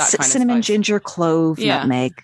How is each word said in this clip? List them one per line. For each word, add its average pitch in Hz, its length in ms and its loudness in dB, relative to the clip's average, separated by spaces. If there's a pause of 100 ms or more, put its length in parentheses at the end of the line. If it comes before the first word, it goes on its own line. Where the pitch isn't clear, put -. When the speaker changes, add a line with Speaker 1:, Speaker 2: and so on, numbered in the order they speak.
Speaker 1:
It's - 100 0
Speaker 2:
that - 60 0
kind - 120 0
Speaker 1:
cinnamon, 240 280 2
Speaker 2:
of 220 80 0
spice. - 20 -4
Speaker 1:
ginger, 208 320 0
clove, 165 580 0
Speaker 2:
Yeah. - 220 0
Speaker 1:
nutmeg, 127 320 0 (120)